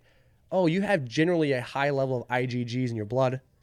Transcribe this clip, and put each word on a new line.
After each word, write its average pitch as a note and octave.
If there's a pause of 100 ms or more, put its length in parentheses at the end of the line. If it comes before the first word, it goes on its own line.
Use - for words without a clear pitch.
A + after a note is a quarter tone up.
(500)
"Oh, F3+
you E3+
have G3+
generally D#3
a B2
high C#3
level C3+
of -
I B2
G A#2+
Gs A#2+
in A#2
your G#2+
blood. B2+ (220)